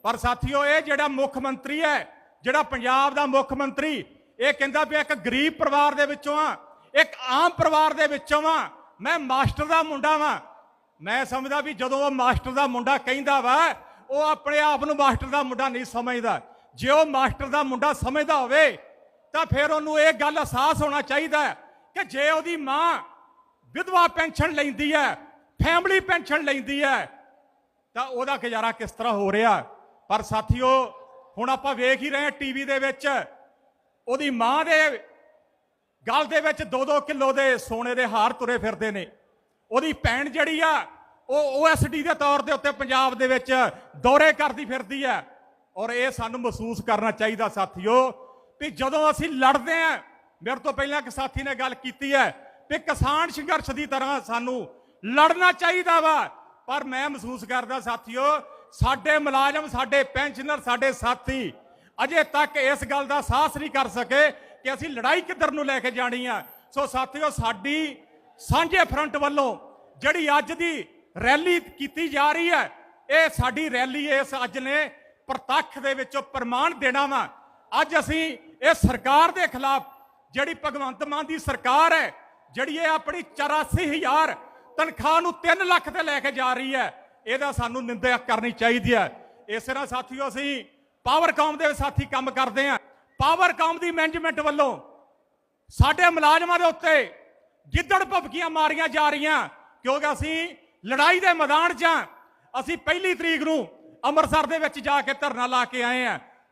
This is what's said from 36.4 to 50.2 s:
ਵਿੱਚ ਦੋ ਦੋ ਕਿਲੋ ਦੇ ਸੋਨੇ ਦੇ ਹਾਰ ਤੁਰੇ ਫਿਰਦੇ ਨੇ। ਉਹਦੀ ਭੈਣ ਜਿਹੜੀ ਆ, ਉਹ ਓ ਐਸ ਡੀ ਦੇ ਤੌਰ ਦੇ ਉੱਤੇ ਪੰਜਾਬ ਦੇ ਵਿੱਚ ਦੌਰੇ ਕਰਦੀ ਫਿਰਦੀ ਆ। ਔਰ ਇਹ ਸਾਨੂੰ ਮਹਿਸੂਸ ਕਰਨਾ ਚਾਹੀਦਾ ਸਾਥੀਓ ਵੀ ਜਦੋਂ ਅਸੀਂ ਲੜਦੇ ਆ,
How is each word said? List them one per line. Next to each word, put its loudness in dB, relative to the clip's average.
ਵਿੱਚ -2
ਦੋ -2
ਦੋ 2
ਕਿਲੋ 0
ਦੇ 2
ਸੋਨੇ -6
ਦੇ 0
ਹਾਰ 2
ਤੁਰੇ -2
ਫਿਰਦੇ -4
ਨੇ। -8
ਉਹਦੀ 0
ਭੈਣ -2
ਜਿਹੜੀ 0
ਆ, 2
ਉਹ 0
ਓ 6
ਐਸ 4
ਡੀ -4
ਦੇ 0
ਤੌਰ 2
ਦੇ -4
ਉੱਤੇ 0
ਪੰਜਾਬ 0
ਦੇ 0
ਵਿੱਚ 2
ਦੌਰੇ 6
ਕਰਦੀ -2
ਫਿਰਦੀ -6
ਆ। -2
ਔਰ -4
ਇਹ 0
ਸਾਨੂੰ -8
ਮਹਿਸੂਸ -6
ਕਰਨਾ 0
ਚਾਹੀਦਾ -2
ਸਾਥੀਓ 0
ਵੀ -8
ਜਦੋਂ 2
ਅਸੀਂ -2
ਲੜਦੇ 2
ਆ, 0